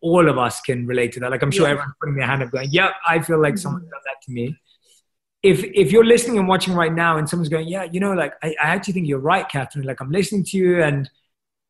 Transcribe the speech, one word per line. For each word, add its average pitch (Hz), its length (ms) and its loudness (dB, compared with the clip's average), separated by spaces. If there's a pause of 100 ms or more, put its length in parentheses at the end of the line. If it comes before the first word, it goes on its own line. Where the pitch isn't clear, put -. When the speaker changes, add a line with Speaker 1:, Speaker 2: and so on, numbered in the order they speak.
Speaker 1:
all 170 260 4
of 127 120 2
us 120 200 -2
can 123 280 -4
relate 123 260 -2
to 123 60 -12
that. 123 100 -6
Like, 135 140 -2
I'm 139 80 0
sure 156 160 2
Speaker 2:
Yeah. 143 60 2
Speaker 1:
everyone's 143 260 -6
putting 147 160 -6
their 135 100 -2
hand 135 160 0
up 120 80 -4
going, 135 220 -6
"Yep, 180 220 2 (140)
I 165 120 2
feel 160 200 0
like 151 200 2
someone 170 240 -8
Speaker 2:
Mm-hmm. - 80 -20
Speaker 1:
done - 140 -18
that - 200 -12
to 131 60 -14
me." 123 260 -6 (840)
If, 190 200 4
if 185 280 2
you're 226 140 8
listening 233 340 4
and 185 80 2
watching 185 260 0
right 165 180 2
now 165 260 2
and 151 120 -2
someone's 170 200 -2
going, 160 180 -2
"Yeah, 185 160 -6
you 175 160 -6
know, 196 140 0
like, 151 280 -2
I, 156 180 -6
I 151 100 0
actually 196 240 -4
think 175 140 -2
you're 139 120 -2
right, 170 280 0
Catherine. 135 380 -6
Like, 135 160 -8
I'm 135 80 -10
listening 185 360 -2
to 190 120 -6
you 180 240 2
and 143 260 0 (640)